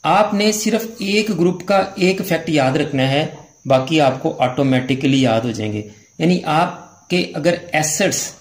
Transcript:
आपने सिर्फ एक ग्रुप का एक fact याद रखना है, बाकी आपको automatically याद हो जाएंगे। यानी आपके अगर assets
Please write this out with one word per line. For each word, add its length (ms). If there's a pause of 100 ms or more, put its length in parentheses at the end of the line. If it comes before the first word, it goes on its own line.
आपने 500
सिर्फ 480
एक 320
ग्रुप 340
का 120 (200)
एक 220
fact 280
याद 280
रखना 260
है, 340 (300)
बाकी 320
आपको 320 (100)
automatically 840
याद 200
हो 60
जाएंगे। 380 (320)
यानी 260
आपके 760 (120)
अगर 240 (160)
assets 640